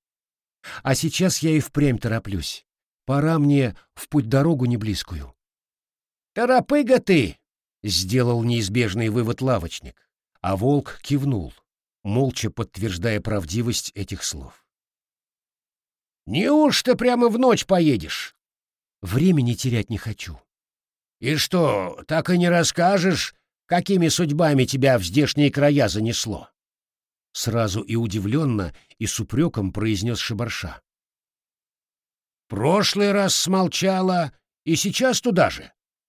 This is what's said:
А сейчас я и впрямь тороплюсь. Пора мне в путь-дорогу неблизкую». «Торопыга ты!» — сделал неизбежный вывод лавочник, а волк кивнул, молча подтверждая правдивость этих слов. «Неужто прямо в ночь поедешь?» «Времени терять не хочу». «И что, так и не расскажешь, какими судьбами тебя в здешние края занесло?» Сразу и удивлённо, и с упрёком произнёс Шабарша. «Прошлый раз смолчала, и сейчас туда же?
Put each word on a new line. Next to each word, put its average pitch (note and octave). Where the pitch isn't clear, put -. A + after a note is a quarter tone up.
А C3+
сейчас E3+
я D#3+
и D#3
впрямь C#3
тороплюсь. G#2
Пора D3+
мне C#3+
в -
путь-дорогу C3+
неблизкую». G2+
«Торопыга B3+
ты!» — D#3
сделал A2+
неизбежный A2+
вывод A2+
лавочник, A2+
а F#2+
волк C3+
кивнул, C3
молча A#2
подтверждая G2
правдивость G#2
этих G2
слов. -
«Неужто B3+
прямо A#3+
в A3+
ночь B3
поедешь?» D3
«Времени B2+
терять A#2
не G#2+
хочу». F2
«И C3+
что, B2
так D#3+
и F3+
не F3
расскажешь, F3
какими F3
судьбами D3
тебя C3
в F#2+
здешние C#3
края C#3+
занесло?» A2
Сразу A2+
и A2+
удивлённо, A2
и A2
с -
упрёком A2
произнёс G#2+
Шабарша. A2+
«Прошлый F#3+
раз G3
смолчала, F#3
и D#3+
сейчас A#3+
туда E3+
же? -